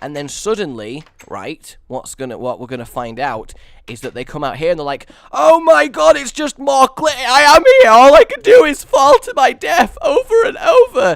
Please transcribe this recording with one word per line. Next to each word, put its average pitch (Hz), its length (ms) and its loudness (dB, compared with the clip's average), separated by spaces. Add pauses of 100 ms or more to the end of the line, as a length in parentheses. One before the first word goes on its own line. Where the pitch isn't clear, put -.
And 147 140 -16
then 143 120 -12
suddenly, 139 760 -10 (240)
right, 101 500 -18 (100)
what's - 280 -16
gonna, 127 220 -14
what 120 220 -10
we're 123 80 -18
gonna 120 180 -14
find 117 340 -14
out 127 340 -10 (340)
is 113 140 -16
that 127 120 -12
they 120 100 -14
come 151 200 -14
out 127 140 -8
here 160 140 -6
and 170 80 -4
they're 147 60 -10
like, 139 240 -12 (220)
Oh 311 280 2
my 320 280 2
God, 302 300 0
it's 277 140 -12
just 302 260 -10
more 269 300 0
cli-, 294 240 -4
I 262 300 -2
am 294 220 4 (180)
here. 240 100 6
All 254 220 6
I 330 100 8
can - 180 -4
do 480 240 6
is 294 180 -6
fall 285 360 2
to - 160 -10
my 262 180 0
death 302 480 -4
over 453 440 0
and - 120 -6
over. 349 580 0